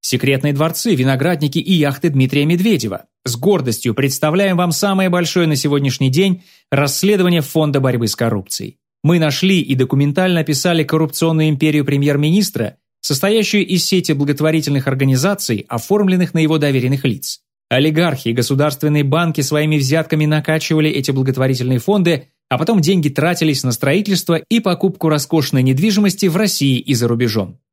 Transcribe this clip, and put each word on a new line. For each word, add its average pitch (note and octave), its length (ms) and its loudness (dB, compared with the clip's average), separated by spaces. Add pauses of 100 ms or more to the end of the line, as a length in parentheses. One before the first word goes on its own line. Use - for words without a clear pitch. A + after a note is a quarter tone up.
"Секретные C3+ 500 -2
дворцы, D#3+ 440 -2
виноградники C#3 640 0
и F3+ 120 -4
яхты D3+ 380 0
Дмитрия C#3 360 2
Медведева. E3 600 0 (180)
С A#2+ 140 -6
гордостью C3 560 0
представляем D#3+ 640 0
вам F3 160 0
самое F#3+ 360 0
большое F3 380 0
на D3+ 80 2
сегодняшний C#3 540 0
день F3+ 340 0 (280)
расследование F3 680 2
Фонда D3 400 0
борьбы B2 300 0
с - 80 -8
коррупцией. - 600 -4 (220)
Мы E3+ 160 4
нашли E3 440 2
и C3+ 140 -2
документально C#3+ 680 0
описали D#3+ 420 0
коррупционную D#3+ 640 0
империю D3+ 380 0
премьер-министра, C#3+ 920 0 (220)
состоящую G3+ 680 0
из F3 200 -2
сети F3+ 260 0
благотворительных D3 760 0
организаций, C3+ 840 0
оформленных F#3 640 0
на D#3+ 60 0
его D#3 180 2
доверенных C3+ 480 0
лиц. - 340 -4 (300)
Олигархи D3+ 580 0
и A2+ 60 -2
государственные C#3+ 720 0
банки D#3+ 340 0
своими D3+ 380 0
взятками D3+ 480 0
накачивали D#3 640 0
эти C#3 220 -2
благотворительные C3 680 0
фонды – E3+ 480 0 (220)
а B2+ 80 -2
потом A3 240 2
деньги D#3 280 2
тратились D3+ 540 0
на B2+ 80 0
строительство E3+ 640 0
и A3+ 240 0
покупку F3+ 500 -2
роскошной C#3+ 540 0
недвижимости F#3+ 640 2
в D#3+ 80 0
России C#3+ 420 0
и C3+ 160 -2
за A#2 140 0
рубежом". A2+ 520 -2 (140)